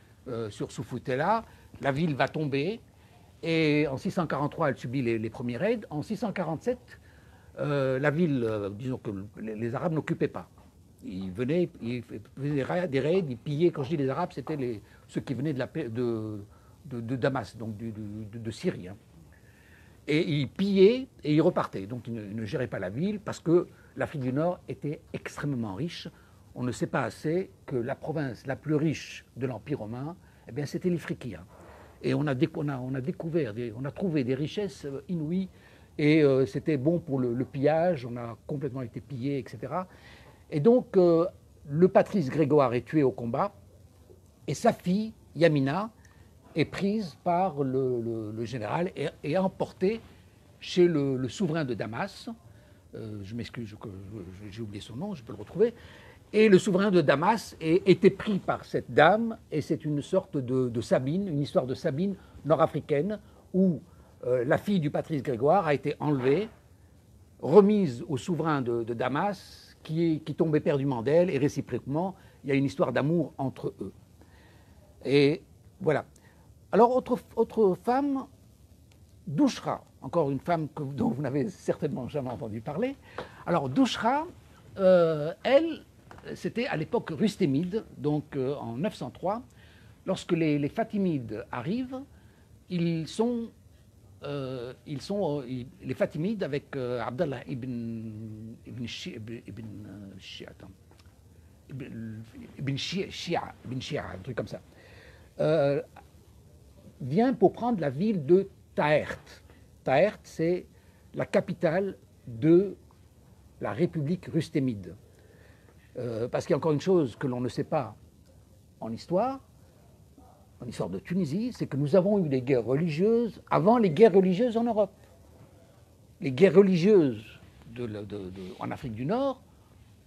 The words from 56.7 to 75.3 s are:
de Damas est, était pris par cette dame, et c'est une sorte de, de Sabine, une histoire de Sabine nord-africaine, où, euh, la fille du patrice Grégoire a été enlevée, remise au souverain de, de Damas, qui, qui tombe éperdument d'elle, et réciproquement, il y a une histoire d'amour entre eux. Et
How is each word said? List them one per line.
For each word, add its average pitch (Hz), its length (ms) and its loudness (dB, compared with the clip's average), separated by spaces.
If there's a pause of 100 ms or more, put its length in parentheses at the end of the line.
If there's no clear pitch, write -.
de 180 100 6
Damas 165 600 2
est, 160 280 2
était 185 220 8
pris 196 300 0
par - 240 -4
cette - 280 -4
dame, 214 460 6 (140)
et 156 80 -2
c'est - 240 -4
une 147 180 -2
sorte - 340 -2
de, 127 320 0
de 117 120 -4
Sabine, 160 480 0
une 147 120 -2
histoire 143 260 0
de 127 80 -4
Sabine 175 420 -2 (280)
nord-africaine, 156 760 2 (320)
où, 180 280 4 (460)
euh, 123 180 2
la 147 140 4
fille 202 220 0
du 147 100 0
patrice 147 320 -4
Grégoire 147 440 2
a 147 80 2
été 147 260 -2
enlevée, 143 480 2 (920)
remise 180 680 6
au 147 80 -2
souverain 156 460 0
de, 117 200 -2
de 117 120 -4
Damas, 139 880 -4
qui, 160 420 -2
qui 147 100 -8
tombe 160 220 2
éperdument 139 460 0
d'elle, 165 280 4
et 143 80 0
réciproquement, 143 800 -2 (260)
il 143 80 -6
y - 20 0
a 135 40 4
une 139 80 4
histoire 131 280 0
d'amour 139 460 0
entre 135 420 -6
eux. 98 120 -10 (1120)
Et 143 380 6 (380)